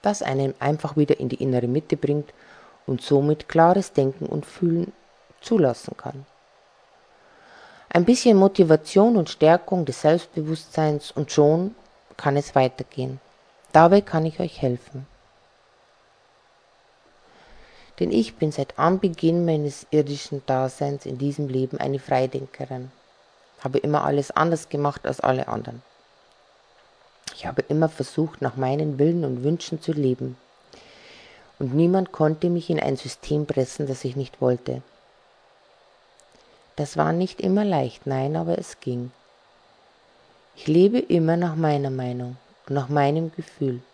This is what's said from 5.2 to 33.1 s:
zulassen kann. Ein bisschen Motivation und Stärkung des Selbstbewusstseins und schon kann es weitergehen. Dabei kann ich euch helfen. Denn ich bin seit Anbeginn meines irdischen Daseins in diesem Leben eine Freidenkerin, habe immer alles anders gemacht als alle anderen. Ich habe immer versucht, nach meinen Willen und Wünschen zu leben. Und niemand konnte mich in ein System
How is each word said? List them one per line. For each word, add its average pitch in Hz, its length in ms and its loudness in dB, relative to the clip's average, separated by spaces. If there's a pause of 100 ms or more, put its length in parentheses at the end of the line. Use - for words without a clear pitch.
zulassen 151 560 0
kann. 135 280 -14 (1700)
Ein 175 140 4
bisschen 240 320 6
Motivation 190 800 6
und 165 140 0
Stärkung 170 540 2
des - 180 -8
Selbstbewusstseins 156 1080 -2
und - 220 -6
schon 165 420 4 (420)
kann 143 200 0
es - 180 -4
weitergehen. 131 680 -2 (520)
Dabei 170 280 8
kann 160 240 -2
ich 160 140 -4
euch - 240 -6
helfen. 131 440 -6 (3000)
Denn 180 140 0
ich 226 240 0
bin 151 160 -2
seit - 260 -6
Anbeginn 170 680 2
meines 151 460 -2
irdischen 143 560 -2
Daseins 135 600 -2
in 135 120 -8
diesem 143 300 -4
Leben 131 300 -4
eine 139 200 -2
Freidenkerin, 131 960 -4 (680)
habe 131 180 -2
immer 147 260 0
alles 143 260 -2
anders 165 380 0
gemacht 143 380 -4
als - 140 -4
alle - 280 -2
anderen. 117 340 -8 (1600)
Ich - 60 -18
habe - 240 -4
immer 156 220 0
versucht, - 500 -6
nach 127 160 -4
meinen 139 420 -2
Willen 165 240 2
und 127 220 -4
Wünschen 160 380 -4
zu 165 100 -4
leben. 131 460 -2 (1200)
Und 131 160 -6
niemand 180 360 2
konnte 156 380 0
mich 175 220 -4
in 156 100 0
ein 139 160 -2
System - 480 -6